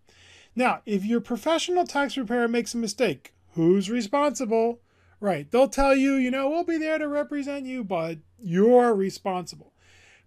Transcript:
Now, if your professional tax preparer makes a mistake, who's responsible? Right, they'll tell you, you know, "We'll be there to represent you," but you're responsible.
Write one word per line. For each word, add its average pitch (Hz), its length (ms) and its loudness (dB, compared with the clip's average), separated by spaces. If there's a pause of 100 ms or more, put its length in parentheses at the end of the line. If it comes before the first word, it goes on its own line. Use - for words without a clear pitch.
(560)
Now, 233 300 0
if 202 200 -2
your 233 160 0
professional 320 640 -2
tax 285 300 -2
preparer 240 340 -2
makes 233 240 -4
a 233 40 -6
mistake, 220 560 -4 (200)
who's 185 360 4
responsible? 233 920 0 (400)
Right, 156 280 -2
they'll 262 200 4
tell 277 260 2
you, 269 200 2
you 254 140 0
know, 269 200 -2
"We'll 330 160 -2
be 330 120 -2
there 311 200 -2
to 302 100 -4
represent 285 580 -6
you," 254 180 -8
but 165 340 -4 (200)
you're 233 560 4
responsible. 185 800 -6 (540)